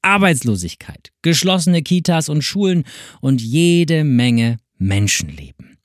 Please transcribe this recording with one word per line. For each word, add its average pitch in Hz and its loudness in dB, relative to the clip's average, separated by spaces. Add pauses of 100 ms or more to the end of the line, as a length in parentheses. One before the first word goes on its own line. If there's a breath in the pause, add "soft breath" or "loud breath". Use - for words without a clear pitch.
Arbeitslosigkeit, 135 -2 (100)
geschlossene 170 0
Kitas 170 0
und 151 -2
Schulen 185 -2 (360 loud breath)
und 135 0
jede 160 2
Menge 120 2 (220)
Menschenleben. 92 -4